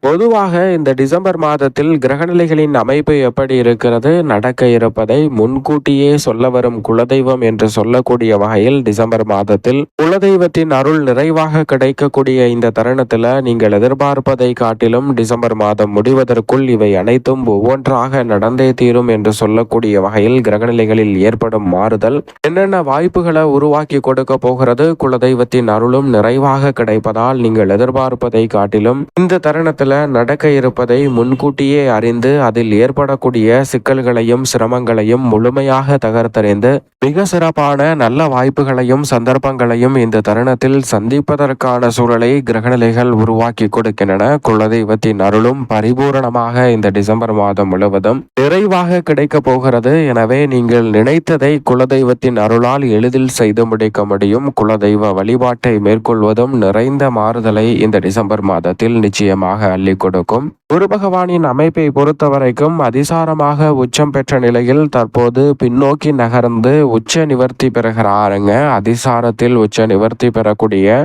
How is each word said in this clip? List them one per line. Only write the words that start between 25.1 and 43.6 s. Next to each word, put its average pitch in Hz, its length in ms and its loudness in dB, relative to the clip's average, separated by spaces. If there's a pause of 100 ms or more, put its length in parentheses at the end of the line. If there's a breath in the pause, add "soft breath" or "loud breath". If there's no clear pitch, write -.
அருளும் 127 420 0
நிறைவாக 135 640 0
கிடைப்பதால் 113 680 -2
நீங்கள் 104 300 2
எதிர்பார்ப்பதை 123 680 0 (120)
காட்டிலும் 107 460 0 (200)
இந்த 180 200 0
தருணத்துல 156 280 0 (440)
நடக்க 123 300 0 (120)
இருப்பதை 123 400 0 (180)
முன்கூட்டியே 135 640 0 (160)
அறிந்து 117 360 0 (160)
அதில் 110 260 0 (100)
ஏற்படக்கூடிய 131 800 0 (100)
சிக்கல்களையும் 123 800 0
சிரமங்களையும் 117 800 0
முழுமையாக 135 720 0
தகர்த்தறிந்து 110 680 0 (340)
மிக 151 260 0
சிறப்பான 151 560 0 (140)
நல்ல 131 320 0
வாய்ப்புகளையும் 131 680 0 (100)
சந்தர்ப்பங்களையும் 127 920 0
இந்த 110 240 0
தருணத்தில் 127 500 0 (140)
சந்திப்பதற்கான 127 1040 -2
சூழலை 120 340 2 (200)
கிரகநிலைகள் 117 600 0 (100)
உருவாக்கி 113 440 0 (120)